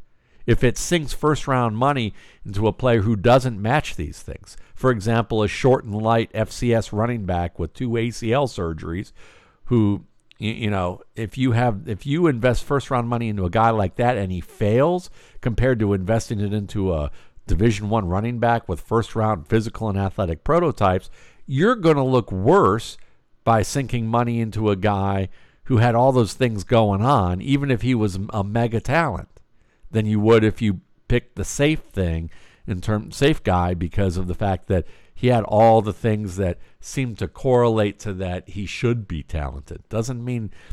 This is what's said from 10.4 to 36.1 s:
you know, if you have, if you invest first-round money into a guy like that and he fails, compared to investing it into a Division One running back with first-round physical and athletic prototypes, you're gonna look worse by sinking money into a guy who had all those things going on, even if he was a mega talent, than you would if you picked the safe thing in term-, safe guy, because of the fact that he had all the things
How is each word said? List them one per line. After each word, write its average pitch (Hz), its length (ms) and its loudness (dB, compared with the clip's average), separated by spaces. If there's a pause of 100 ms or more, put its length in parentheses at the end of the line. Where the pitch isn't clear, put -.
you 110 200 -4
know, 92 320 -2 (160)
if 113 220 -8
you 127 140 2
have, 117 360 0
if 107 160 -8
you 151 220 0
invest 123 380 2
first-round 127 440 -2
money 117 220 -2
into 98 160 -2
a 87 40 -2
guy 113 200 4
like 104 260 0
that 120 220 0
and 98 120 -4
he 90 120 -4
fails, 139 680 0 (320)
compared 123 380 2
to 104 160 2
investing 104 460 -2
it 101 120 -2
into 101 400 -2
a 76 180 -2 (360)
Division 104 420 2
One 104 200 0
running 110 300 -2
back 117 300 0
with 107 120 -6
first-round 110 680 -2
physical 113 400 0
and 98 100 -2
athletic 95 460 -4
prototypes, 127 680 2 (360)
you're 180 300 2
gonna 160 280 4
look 127 260 2
worse 110 680 2 (460)
by 113 180 4
sinking 120 440 -2
money 117 340 0
into 107 300 0
a 101 60 2
guy 98 520 0 (360)
who 131 140 2
had 117 160 4
all 123 160 4
those 123 240 2
things 110 300 -2
going 104 380 4
on, 98 380 2
even 139 300 -2
if 131 120 0
he 127 120 0
was 107 240 0 (120)
a 107 120 -2
mega 110 380 -2
talent, 135 480 -2 (640)
than 110 160 0
you 107 120 2
would 110 260 6
if 107 180 0
you 104 180 0 (280)
picked - 280 0
the 101 80 -4
safe 151 360 0
thing 82 500 -4 (360)
in 92 140 -6
term-, 107 300 -4
safe 147 320 0
guy, 90 320 0
because 90 420 -2
of 92 120 -2
the 90 60 -6
fact 95 340 -4
that 90 180 0 (260)
he - 140 -4
had 123 180 4
all 113 380 6
the 101 100 -4
things 107 440 -4